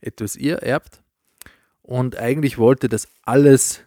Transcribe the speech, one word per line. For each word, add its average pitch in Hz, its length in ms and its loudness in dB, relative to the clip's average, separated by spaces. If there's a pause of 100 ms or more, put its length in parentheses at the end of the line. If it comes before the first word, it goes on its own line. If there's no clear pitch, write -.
etwas - 360 -12
ihr - 260 -6
erbt. - 400 -8 (800)
Und 127 340 -6
eigentlich 135 400 -4
wollte, 123 320 2
dass - 200 -6 (140)
alles 139 640 4